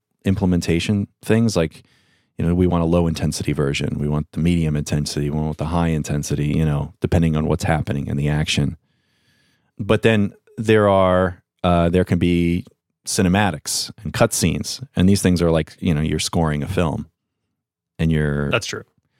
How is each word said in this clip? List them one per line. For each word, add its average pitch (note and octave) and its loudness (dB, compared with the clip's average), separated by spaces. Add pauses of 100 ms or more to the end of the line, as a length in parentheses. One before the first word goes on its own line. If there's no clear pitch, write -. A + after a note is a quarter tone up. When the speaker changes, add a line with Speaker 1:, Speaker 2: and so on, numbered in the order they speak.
(240)
Speaker 1:
implementation F#2 0 (120)
things, A2 2
like, E2 -2 (560)
you - -2
know, E2+ 2
we F2+ 4
want F2 2
a E2 0
low E2+ 2
intensity D#2 -2
version, D2 -4
we D2 -4
want D2+ -4
the - -6
medium D#2+ 0
intensity, D2 -4
we D2 -4
want D#2 -4
the D#2 -4
high E2+ -2
intensity, D2 -4
you D#2+ 0
know, D2 -2
depending E2 2
on D#2 -2
what's D#2 -2
happening C#2+ -2
in C#2+ -4
the C#2+ -2
action. D2+ -2 (1000)
But G#2+ 2
then G#2+ 4 (220)
there G#2+ 4
are, F#2 4 (200)
uh, E2+ 4
there F2+ 2
can F2+ 0
be F2 0 (420)
cinematics F#2 0 (120)
and D2+ -10
cutscenes, - -2 (140)
and F#2 4
these G2+ 4
things F2+ 2
are E2+ 2
like, D#2+ -2
you F2 0
know, D2 -2
you're D#2+ -2
scoring D#2 -2
a - -8
film, D2+ -4 (880)
and D#2+ 0
you're D2 -2
Speaker 2:
That's - -2
true. - -10 (360)